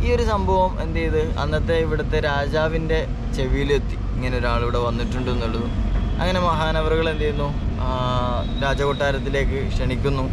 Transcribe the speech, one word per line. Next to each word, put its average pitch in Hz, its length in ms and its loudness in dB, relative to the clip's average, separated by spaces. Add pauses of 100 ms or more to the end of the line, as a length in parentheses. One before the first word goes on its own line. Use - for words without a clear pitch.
ഈ 226 120 2
ഒരു 233 180 2
സംഭവം 185 380 2 (120)
എന്ത് 160 160 -2
ചെയ്ത് 156 240 0 (180)
അന്നത്തെ 151 440 0
ഇവിടുത്തെ 156 320 0 (100)
രാജാവിൻ്റെ 156 720 0 (380)
ചെവിയിലെത്തി, 135 580 0 (220)
ഇങ്ങനെ 127 220 -2
ഒരാൾ 120 260 0
ഇവിടെ 120 200 0
വന്നിട്ടുണ്ട് 120 480 0
എന്നുള്ളതും. 113 380 -2 (480)
അങ്ങനെ 180 260 2
മഹാനവറുകൾ 160 680 2
എന്ത് 151 100 -2
ചെയ്യുന്നു, 147 240 0 (380)
ആ, 127 40 -2 (720)
രാജകൊട്ടാരത്തിലേക്ക് 139 960 0 (140)
ക്ഷണിക്കുന്നു. 131 600 0